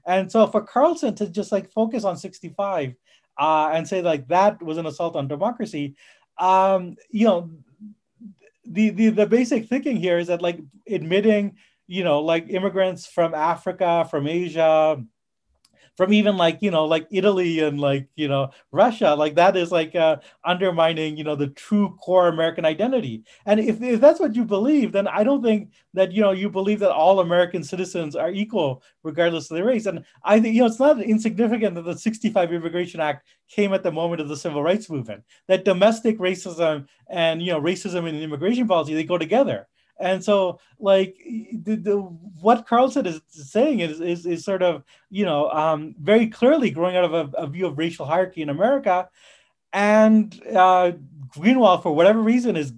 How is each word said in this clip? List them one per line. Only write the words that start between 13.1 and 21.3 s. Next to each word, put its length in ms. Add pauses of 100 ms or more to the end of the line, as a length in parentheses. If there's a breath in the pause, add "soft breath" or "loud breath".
Africa, 800
from 160
Asia, 760 (920 soft breath)
from 180
even, 240
like, 240
you 80
know, 160
like, 240
Italy 500
and, 180
like, 360
you 120
know, 220 (240 soft breath)
Russia, 420
like, 200
that 200
is, 160
like, 240
uh, 220 (280 soft breath)
undermining, 720
you 100
know, 100